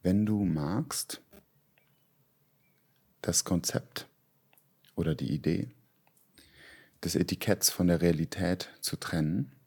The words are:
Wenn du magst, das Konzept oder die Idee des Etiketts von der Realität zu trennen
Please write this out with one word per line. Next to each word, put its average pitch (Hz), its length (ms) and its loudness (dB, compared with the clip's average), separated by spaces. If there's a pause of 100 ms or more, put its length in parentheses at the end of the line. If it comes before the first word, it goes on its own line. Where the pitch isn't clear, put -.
Wenn 101 220 4
du 104 200 2
magst, 82 760 -2 (2000)
das - 220 0
Konzept - 640 -4 (880)
oder 80 200 0
die 65 160 -6
Idee - 380 -2 (1300)
des 85 120 -4
Etiketts - 540 2
von 90 180 2
der 85 140 4
Realität 87 680 0 (120)
zu - 160 -6
trennen 82 540 -2 (160)